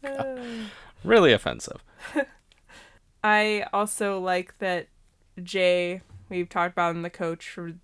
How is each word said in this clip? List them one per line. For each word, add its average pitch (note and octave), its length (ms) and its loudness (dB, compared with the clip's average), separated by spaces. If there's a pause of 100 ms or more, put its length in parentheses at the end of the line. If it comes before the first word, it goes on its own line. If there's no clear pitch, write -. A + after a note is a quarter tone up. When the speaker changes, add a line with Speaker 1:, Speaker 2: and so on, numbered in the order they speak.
Speaker 1:
God. C#4 400 -6
Speaker 2:
<sighs> A3+ 600 -14
Speaker 1:
Really F#3+ 260 8
offensive. - 500 -2 (320)
Speaker 2:
<laughs> - 1120 -10
I G#3+ 480 2
also G3+ 480 0
like F3+ 400 -2
that F3+ 280 -2 (540)
Jay, F3+ 600 0 (260)
we've F3+ 220 -4
talked F3+ 240 -2
about E3+ 220 0
him, E3+ 80 -6
the F3 60 -6
coach E3+ 380 -6
for E3+ 260 -12 (100)